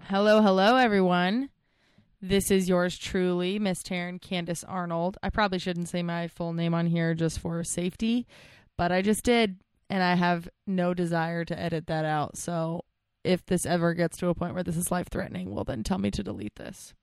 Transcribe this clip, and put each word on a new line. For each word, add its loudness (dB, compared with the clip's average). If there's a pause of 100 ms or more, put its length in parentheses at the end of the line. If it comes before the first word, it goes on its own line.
Hello, 6
hello, 6
everyone. 4 (680)
This 0
is 4
yours 2
truly, -2
Miss -4
Taryn -8
Candace -6
Arnold. -4
I -4
probably 0
shouldn't -4
say -4
my -4
full -8
name 0
on 2
here 2
just 0
for -6
safety, -2 (500)
but 0
I 2
just 2
did, 4 (300)
and -2
I 4
have 0 (160)
no 0
desire -2
to -8
edit -4
that -2
out. -2
So -4 (380)
if 2
this 0
ever 2
gets -2
to -2
a 2
point -4
where -4
this -4
is -4
life-threatening, -6
well, -6
then -6
tell -2
me 0
to -6
delete -10
this -16